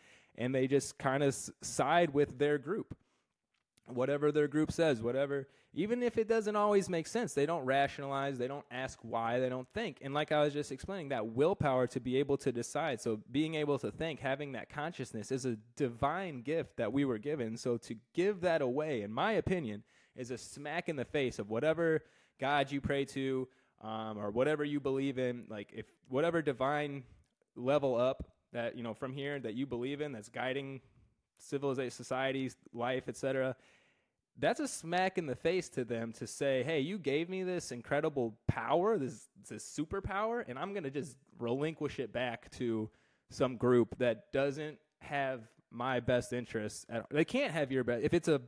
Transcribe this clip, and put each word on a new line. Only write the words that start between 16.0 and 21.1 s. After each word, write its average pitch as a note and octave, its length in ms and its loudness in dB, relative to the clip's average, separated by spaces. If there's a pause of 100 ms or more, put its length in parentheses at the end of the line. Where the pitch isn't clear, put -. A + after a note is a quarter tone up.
gift C#3+ 360 -4
that A2+ 160 0
we C#3+ 100 4
were B2+ 140 2
given. A#2+ 400 -4
So A#2+ 200 0
to - 180 -8 (180)
give F#3 280 0
that E3 200 2
away, C3+ 400 0
in G2+ 100 -6
my E3+ 220 0
opinion, C#3+ 500 0 (320)
is B2 160 -8
a A#2+ 60 -4
smack D3+ 500 -6
in E3 80 -2
the B2 100 -2
face C3 340 0